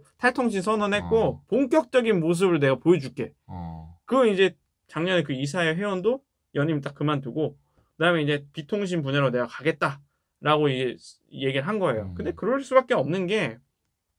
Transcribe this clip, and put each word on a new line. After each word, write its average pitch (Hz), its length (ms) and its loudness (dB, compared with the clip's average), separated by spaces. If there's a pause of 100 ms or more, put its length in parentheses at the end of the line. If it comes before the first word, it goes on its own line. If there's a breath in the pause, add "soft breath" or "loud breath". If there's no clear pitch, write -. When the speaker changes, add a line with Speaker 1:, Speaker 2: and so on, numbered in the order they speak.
(180 soft breath)
Speaker 1:
탈통신 240 440 0
선언했고 208 540 0
Speaker 2:
어. 180 320 0
Speaker 1:
본격적인 247 720 2
모습을 170 400 2
내가 135 160 4
보여줄게." 139 560 0 (140)
Speaker 2:
어. 82 600 -12
Speaker 1:
그 240 240 4
이제 185 240 2 (320)
작년에 170 380 0
그 143 80 -6
이사회 156 420 -2
회원도 202 480 -2 (320)
연임 151 260 0
딱 143 140 -10
그만두고 143 640 -4 (400)
그다음에 165 260 2
이제 143 300 -2
비통신 180 500 -4
분야로 139 280 0
내가 120 160 -2
가겠다라고 151 1200 -2
이제 131 280 -2 (360)
얘기를 135 340 -4
한 214 140 -2
거예요. 123 220 0
Speaker 2:
음. 92 120 -10
Speaker 1:
근데 - 180 -6
그럴 262 300 -2
수밖에 254 320 2
없는 175 320 0
게 170 320 -2 (600)